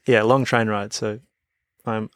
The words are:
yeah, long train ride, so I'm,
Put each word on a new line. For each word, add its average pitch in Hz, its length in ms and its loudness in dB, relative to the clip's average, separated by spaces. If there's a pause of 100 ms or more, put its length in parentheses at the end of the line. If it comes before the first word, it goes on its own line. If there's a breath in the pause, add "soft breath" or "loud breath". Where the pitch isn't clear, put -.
yeah, 117 180 4
long 127 200 4
train 117 220 0
ride, 104 260 -4
so 110 280 -8 (640)
I'm, 110 300 -6